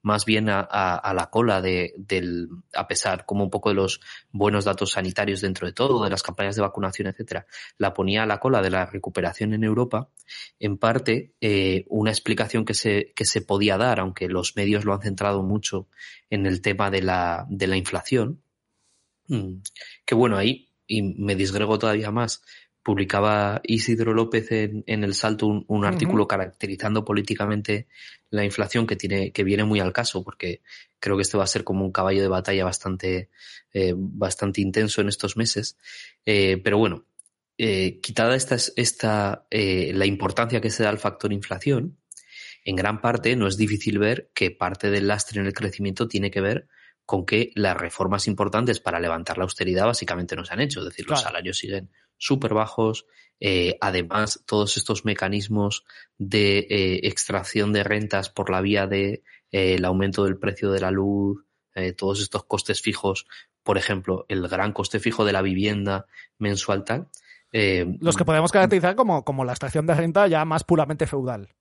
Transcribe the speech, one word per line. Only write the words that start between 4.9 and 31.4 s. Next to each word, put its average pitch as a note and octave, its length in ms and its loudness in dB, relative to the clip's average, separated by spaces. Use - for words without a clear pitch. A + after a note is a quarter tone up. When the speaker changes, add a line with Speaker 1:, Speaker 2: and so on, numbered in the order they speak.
Speaker 1:
sanitarios G2 480 -2
dentro F#2 260 -4
de F2 60 -6
todo, B2 320 0
de G2 60 0
las - 120 -2
campañas G2 320 -4
de G#2+ 80 0
vacunación, G2 460 -2
etcétera, F#2+ 380 -8
la G2 140 0
ponía G2+ 300 0
a A2 40 0
la G#2 120 0
cola B2+ 240 2
de F#2+ 80 2
la F#2 160 0
recuperación F#2+ 680 -4
en A2 100 0
Europa, A2+ 460 0
en G2+ 180 -2
parte, A#2+ 640 0
eh, F#2+ 480 2
una G#2+ 220 2
explicación A2 540 0
que G#2+ 100 -2
se, G2+ 400 0
que G#2+ 100 -2
se G#2 180 0
podía G2+ 340 2
dar, A2+ 220 2
aunque F#2 300 -4
los F2+ 280 -2
medios G#2 280 2
lo G2+ 100 2
han G2+ 80 -4
centrado G2+ 400 0
mucho G2 460 -2
en G2+ 160 0
el F#2 160 0
tema G2+ 280 0
de F#2+ 120 0
la, F#2 480 0
de G2 160 -2
la F#2+ 100 2
inflación, G#2+ 640 -2
mm, G2 280 -4
que - 80 0
bueno, A2+ 220 4
ahí, G#2+ 320 0
y G#2+ 160 -2
me G2+ 320 -2
disgrego G2+ 440 0
todavía G#2+ 340 0
más, A2+ 300 -2
publicaba G2+ 800 2
Isidro A2+ 500 0
López A2+ 360 0
en, G#2+ 360 -2
en G#2+ 180 -2
El G2 80 0
Salto G#2+ 340 0
un, G#2 220 0
un G#2 120 2
Speaker 2:
Ujú. G2+ 80 2
Speaker 1:
artículo G#2+ 380 2
caracterizando G2 800 -2
políticamente G#2 840 -2
la G#2 140 0
inflación A2 420 0
que G#2+ 100 -2
tiene, G2 340 -2
que - 140 -2
viene G2+ 200 2
muy G#2+ 160 2
al F#2 120 0
caso, G2 320 -2
porque - 380 -10
creo G2 180 -2
que G2 60 2
este G2+ 140 0
va G2 80 4